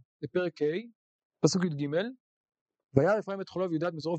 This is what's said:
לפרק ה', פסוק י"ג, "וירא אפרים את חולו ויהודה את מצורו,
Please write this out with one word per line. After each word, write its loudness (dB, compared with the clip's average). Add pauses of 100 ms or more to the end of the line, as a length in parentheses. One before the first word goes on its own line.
(220)
לפרק -2
ה', 4 (760)
פסוק 4
י"ג, -2 (1040)
"וירא 6
אפרים -6
את -10
חולו -4
ויהודה -2
את -6
מצורו, -4